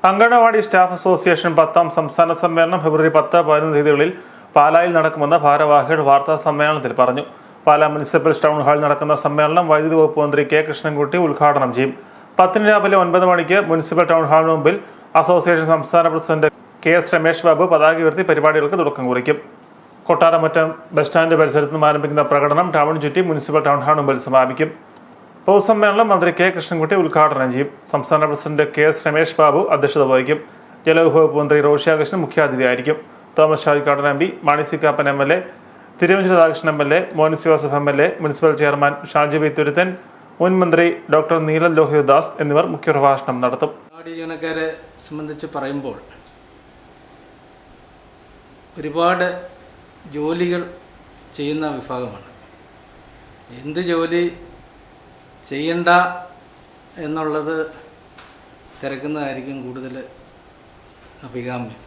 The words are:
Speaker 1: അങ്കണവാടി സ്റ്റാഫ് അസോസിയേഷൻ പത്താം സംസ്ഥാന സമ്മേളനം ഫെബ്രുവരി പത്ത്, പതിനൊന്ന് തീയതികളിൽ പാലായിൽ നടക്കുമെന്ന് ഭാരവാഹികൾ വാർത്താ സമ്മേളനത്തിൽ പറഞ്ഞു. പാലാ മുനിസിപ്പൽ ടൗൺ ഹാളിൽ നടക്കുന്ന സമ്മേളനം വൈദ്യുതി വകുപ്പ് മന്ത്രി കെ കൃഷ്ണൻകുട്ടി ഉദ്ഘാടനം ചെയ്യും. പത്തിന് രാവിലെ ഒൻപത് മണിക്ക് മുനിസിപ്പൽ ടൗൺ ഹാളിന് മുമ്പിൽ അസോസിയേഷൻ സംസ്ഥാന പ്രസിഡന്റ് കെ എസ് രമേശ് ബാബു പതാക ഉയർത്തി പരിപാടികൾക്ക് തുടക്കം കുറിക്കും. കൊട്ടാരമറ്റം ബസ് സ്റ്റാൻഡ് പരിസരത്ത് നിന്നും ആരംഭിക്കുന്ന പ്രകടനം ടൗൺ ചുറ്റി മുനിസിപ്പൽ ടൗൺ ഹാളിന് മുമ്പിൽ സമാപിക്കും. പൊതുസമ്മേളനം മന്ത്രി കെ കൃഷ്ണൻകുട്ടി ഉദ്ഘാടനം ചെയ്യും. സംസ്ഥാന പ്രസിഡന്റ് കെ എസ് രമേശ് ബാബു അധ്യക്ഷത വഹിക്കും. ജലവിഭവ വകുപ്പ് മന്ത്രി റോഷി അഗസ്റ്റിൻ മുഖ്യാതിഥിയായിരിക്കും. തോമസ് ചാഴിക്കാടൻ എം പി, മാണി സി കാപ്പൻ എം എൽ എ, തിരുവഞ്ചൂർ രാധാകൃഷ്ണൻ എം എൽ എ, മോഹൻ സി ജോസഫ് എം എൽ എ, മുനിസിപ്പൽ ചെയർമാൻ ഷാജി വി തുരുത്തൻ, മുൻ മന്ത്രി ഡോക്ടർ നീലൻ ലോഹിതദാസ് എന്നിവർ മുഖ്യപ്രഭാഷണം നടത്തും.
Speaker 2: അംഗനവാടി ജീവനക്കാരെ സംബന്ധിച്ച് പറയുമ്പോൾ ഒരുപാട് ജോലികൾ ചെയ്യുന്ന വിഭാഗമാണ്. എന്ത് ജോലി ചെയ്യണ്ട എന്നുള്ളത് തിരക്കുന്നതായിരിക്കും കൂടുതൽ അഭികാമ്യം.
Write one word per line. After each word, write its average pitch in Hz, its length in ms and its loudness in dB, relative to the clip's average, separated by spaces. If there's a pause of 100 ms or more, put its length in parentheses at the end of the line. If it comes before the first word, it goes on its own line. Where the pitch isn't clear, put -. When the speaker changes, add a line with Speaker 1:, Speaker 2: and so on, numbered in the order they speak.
Speaker 1:
അങ്കണവാടി 226 560 4
സ്റ്റാഫ് 185 300 2
അസോസിയേഷൻ 180 640 0
പത്താം 165 300 2 (100)
സംസ്ഥാന 165 420 0
സമ്മേളനം 165 440 0
ഫെബ്രുവരി 156 340 2
പത്ത്, 151 200 2 (100)
പതിനൊന്ന് 156 300 0
തീയതികളിൽ 147 320 2 (460)
പാലായിൽ 165 420 4
നടക്കുമെന്ന് 156 480 0
ഭാരവാഹികൾ 147 540 2 (100)
വാർത്താ 151 260 4 (120)
സമ്മേളനത്തിൽ 147 520 -2
പറഞ്ഞു. 127 240 0 (420)
പാലാ 151 280 4
മുനിസിപ്പൽ 151 400 0 (100)
ടൗൺ 151 220 2
ഹാളിൽ 147 200 2
നടക്കുന്ന 147 380 0
സമ്മേളനം 151 480 0
വൈദ്യുതി 156 280 2
വകുപ്പ് 151 240 0
മന്ത്രി 143 280 0
കെ 151 160 2
കൃഷ്ണൻകുട്ടി 147 580 -4
ഉദ്ഘാടനം 143 520 0
ചെയ്യും. 131 160 -2 (460)
പത്തിന് 208 320 2
രാവിലെ 196 320 2
ഒൻപത് 180 280 2
മണിക്ക് 175 260 0 (140)
മുനിസിപ്പൽ 165 400 0
ടൗൺ 165 200 2
ഹാളിന് 160 240 4
മുമ്പിൽ 156 200 2 (460)
അസോസിയേഷൻ 170 520 2
സംസ്ഥാന 165 400 0
പ്രസിഡന്റ് 156 360 0 (360)
കെ 165 140 4
എസ് 170 160 -4
രമേശ് 165 320 0
ബാബു 160 260 4
പതാക 156 300 4
ഉയർത്തി 160 260 0
പരിപാടികൾക്ക് 151 520 0
തുടക്കം 139 280 -4
കുറിക്കും. 127 280 -2 (680)
കൊട്ടാരമറ്റം 160 640 2 (260)
ബസ് 151 140 2
സ്റ്റാൻഡ് 165 320 2
പരിസരത്ത് 147 320 0
നിന്നും 151 160 0
ആരംഭിക്കുന്ന 147 420 0
പ്രകടനം 147 460 2
ടൗൺ 151 260 0
ചുറ്റി 151 260 -2
മുനിസിപ്പൽ 151 380 -2
ടൗൺ 143 180 2
ഹാളിന് 151 180 2
മുമ്പിൽ 131 220 0
സമാപിക്കും. 131 460 0 (760)
പൊതുസമ്മേളനം 208 640 2
മന്ത്രി 175 280 2
കെ 175 60 4 (100)
കൃഷ്ണൻകുട്ടി 165 440 -4
ഉദ്ഘാടനം 151 540 0
ചെയ്യും. 143 160 -4 (220)
സംസ്ഥാന 151 360 0
പ്രസിഡന്റ് 147 360 -4 (120)
കെ 151 140 2
എസ് 151 160 -4
രമേശ് 156 340 -2
ബാബു 156 220 4 (120)
അധ്യക്ഷത 143 380 0
വഹിക്കും. 131 260 0 (480)
ജലവിഭവ 160 360 4
വകുപ്പ് 147 180 0
മന്ത്രി 147 260 2
റോഷി 147 280 2
അഗസ്റ്റിൻ 151 320 -2
മുഖ്യാതിഥിയായിരിക്കും. 127 720 -2 (400)
തോമസ് 156 280 2
ചാഴിക്കാടൻ 143 460 0
എം 139 100 -4
പി, 190 60 0 (200)
മാണി 151 220 0
സി 156 140 -6
കാപ്പൻ 147 300 0
എം 139 100 -6
എൽ 139 120 0
എ, - 20 -4 (600)
തിരുവഞ്ചൂർ 185 360 2
രാധാകൃഷ്ണൻ 160 380 2
എം 147 100 -6
എൽ 143 140 -2
എ, - 20 2 (180)
മോഹൻ 156 240 2
സി 165 80 -2
ജോസഫ് 143 300 0
എം 143 120 -2
എൽ 139 140 -2
എ, - 20 0 (140)
മുനിസിപ്പൽ 151 400 0
ചെയർമാൻ 143 320 0 (200)
ഷാജി 147 300 0
വി 151 140 0
തുരുത്തൻ, 156 320 0 (520)
മുൻ 185 200 2
മന്ത്രി 170 240 2 (300)
ഡോക്ടർ 156 220 0 (120)
നീലൻ 160 300 0
ലോഹിതദാസ് 147 520 2 (120)
എന്നിവർ 151 220 0 (100)
മുഖ്യപ്രഭാഷണം 139 680 0
നടത്തും. 131 280 -4
Speaker 2:
അംഗനവാടി 165 460 -20
ജീവനക്കാരെ 160 480 -8 (400)
സംബന്ധിച്ച് 151 480 -12
പറയുമ്പോൾ 135 420 -8 (2750)
ഒരുപാട് 170 480 0 (880)
ജോലികൾ 175 480 -4 (760)
ചെയ്യുന്ന 151 280 -6 (120)
വിഭാഗമാണ്. 123 520 -12 (1300)
എന്ത് 156 300 -8
ജോലി 170 320 -2 (1300)
ചെയ്യണ്ട 165 400 -4 (1160)
എന്നുള്ളത് 156 500 -6 (1200)
തിരക്കുന്നതായിരിക്കും 139 840 -10
കൂടുതൽ 127 300 -16 (1300)
അഭികാമ്യം. 120 600 -12